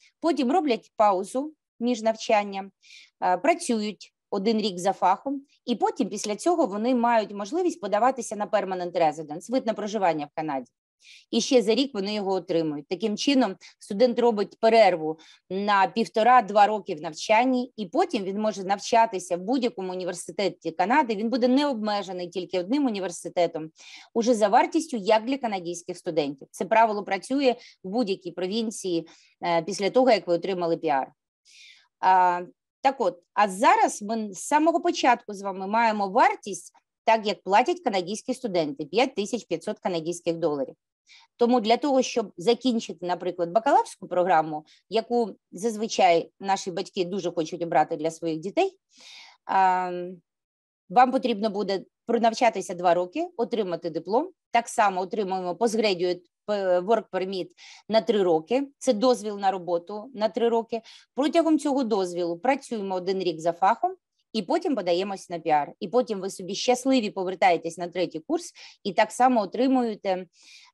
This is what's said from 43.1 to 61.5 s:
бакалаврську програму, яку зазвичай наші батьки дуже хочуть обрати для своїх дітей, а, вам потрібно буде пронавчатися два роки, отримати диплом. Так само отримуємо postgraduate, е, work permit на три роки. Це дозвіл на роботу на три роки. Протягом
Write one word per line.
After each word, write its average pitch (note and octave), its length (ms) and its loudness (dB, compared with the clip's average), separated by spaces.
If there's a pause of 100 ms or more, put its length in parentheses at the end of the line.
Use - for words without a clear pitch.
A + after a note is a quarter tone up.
бакалаврську C#4+ 560 0
програму, D#3+ 580 2 (240)
яку G3 460 -2 (160)
зазвичай G3+ 880 2
наші G3 320 -4
батьки F3+ 340 -4
дуже F3 260 -4
хочуть E3+ 320 -6
обрати E3 320 2
для D#3 160 -4
своїх D#3+ 280 -6
дітей, D#4+ 380 -2 (680)
а, F#3 460 2 (960)
вам B3 220 6
потрібно A3 380 0
буде G3 320 -2 (240)
пронавчатися A3 680 2
два F3 200 2
роки, F3+ 340 0 (100)
отримати F3+ 520 -4
диплом. G3 400 -2 (220)
Так A#3 160 0
само F#3+ 340 0
отримуємо F#3 520 -4
postgraduate, F#3 680 0 (280)
е, F#3+ 300 2
work G#3+ 320 2
permit F#3 360 -4 (420)
на A3 120 4
три G#3+ 220 2
роки. F3+ 440 2 (100)
Це B3+ 160 0
дозвіл G#3 460 0
на G3 120 2
роботу F#3 640 -6
на G#3+ 160 -2
три A#3 200 0
роки. A3+ 320 -2 (340)
Протягом D#4 440 2